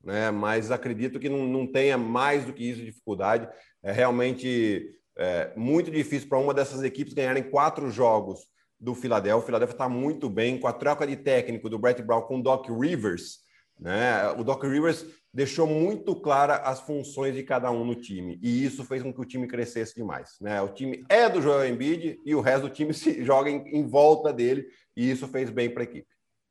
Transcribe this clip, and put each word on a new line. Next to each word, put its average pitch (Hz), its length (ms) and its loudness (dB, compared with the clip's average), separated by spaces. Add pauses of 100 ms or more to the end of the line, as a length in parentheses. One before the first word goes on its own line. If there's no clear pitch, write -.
né? 107 280 -2
Mas 107 400 0
acredito 123 500 -4
que 139 80 -4
não, 135 180 -2
não 131 200 -2
tenha 135 320 2
mais 127 480 0
do 127 60 -8
que 120 160 -8
isso 120 120 -8
de 117 60 -12
dificuldade. 110 600 -2 (360)
É 101 100 -4
realmente, 123 960 0 (260)
é, 87 380 -2
muito 156 360 0
difícil 147 380 -4
pra 135 100 0
uma 139 160 2
dessas 131 280 -2
equipes 131 300 -4
ganharem 131 300 0
quatro 139 480 0
jogos 107 500 2 (400)
do 120 140 -4
Philadelphia. 110 480 2
O - 40 -12
Philadelphia 120 300 0
tá 127 120 -2
muito 131 420 -4
bem, 117 280 0
com 131 80 -2
a 117 60 2
troca 143 340 0
de 139 80 -4
técnico 120 540 0
do 110 100 -6
Brett 123 240 2
Brown 113 200 2
com 131 180 -4
o - 20 -2
Doc 131 280 2
Rivers, 117 680 -2 (380)
né? 101 520 2
O 113 120 -4
Doc 135 220 -2
Rivers 151 400 0 (280)
deixou 139 340 0
muito 175 500 0
clara 143 400 4
as 131 240 -4
funções 135 540 -4
de 131 80 -6
cada 127 280 0
um 117 140 -2
no 120 100 -2
time, 90 480 -10
e 120 220 0
isso 139 180 -4
fez 127 200 -6
com 131 100 -8
que 123 80 -10
o 120 60 -8
time 127 200 -6
crescesse 120 480 -6
demais, 87 460 -10
né? 101 220 -2
O 98 80 -2
time - 360 -8
é 226 220 6
do 180 140 0
Joel 139 260 4
Embiid 151 560 -2
e 147 100 0
o 139 60 4
resto 131 220 4
do 135 100 -6
time 151 220 -4
<laughs> - 20 -6
se 139 260 -2
joga 135 280 6
em, 143 180 -2
em 147 180 0
volta 147 460 8
dele, 127 340 2 (300)
e 123 140 2
isso 131 180 -2
fez 131 220 -4
bem 120 180 0
pra 120 160 -4
equipe. 110 240 -12 (420)